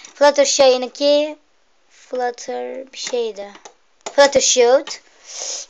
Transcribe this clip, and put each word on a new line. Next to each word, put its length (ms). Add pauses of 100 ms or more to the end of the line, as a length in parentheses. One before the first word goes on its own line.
(140)
Fluttershy'inki 1200 (520)
Flutter 1040
bir 60
şeydi. 540 (640)
Fluttershy. 680 (840)